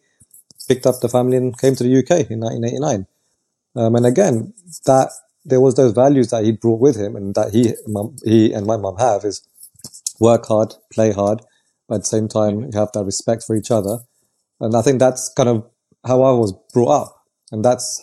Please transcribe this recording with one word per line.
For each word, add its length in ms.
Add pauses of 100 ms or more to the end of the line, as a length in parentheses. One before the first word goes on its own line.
(680)
Picked 180
up 140
the 80
family 300
and 200
came 160
to 80
the 80
U 140
K 260
in 100
nineteen 260
eighty-nine. 400 (680)
Um, 220
and 100
again, 460 (320)
that 260 (340)
there 160
was 140
those 180
values 380
that 140
he 80
brought 280
with 160
him 200
and 180
that 180
he, 220 (140)
mum, 260 (100)
he 280
and 140
my 100
mum 220
have 260
is 180 (800)
work 260
hard, 280 (180)
play 200
hard, 280 (480)
but 80
at 60
the 40
same 220
time, 260 (100)
you 140
have 140
that 120
respect 400
for 120
each 140
other. 280 (640)
And 140
I 80
think 160
that's 360
kind 140
of 180 (400)
how 160
I 100
was 200 (200)
brought 180 (120)
up, 220 (280)
and 120
that's 380